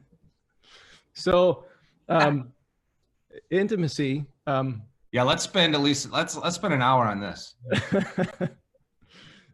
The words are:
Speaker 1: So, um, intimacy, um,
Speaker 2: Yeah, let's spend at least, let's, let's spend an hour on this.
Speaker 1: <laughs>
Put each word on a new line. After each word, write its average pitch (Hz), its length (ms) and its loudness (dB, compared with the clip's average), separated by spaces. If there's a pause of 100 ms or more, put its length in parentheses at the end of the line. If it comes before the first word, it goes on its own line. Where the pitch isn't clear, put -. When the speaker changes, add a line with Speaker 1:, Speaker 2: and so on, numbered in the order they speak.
(1160)
Speaker 1:
So, 175 500 2 (440)
um, 147 440 2 (960)
intimacy, 160 760 0 (220)
um, 131 360 -2 (280)
Speaker 2:
Yeah, 123 140 2
let's 160 180 2
spend 170 320 2
at 147 60 2
least, 143 320 0
let's, 160 240 -4
let's 170 180 -4
spend 190 180 -2
an 139 80 2
hour 123 260 4
on 101 140 -2
this. - 400 -10
Speaker 1:
<laughs> - 880 -4 (1040)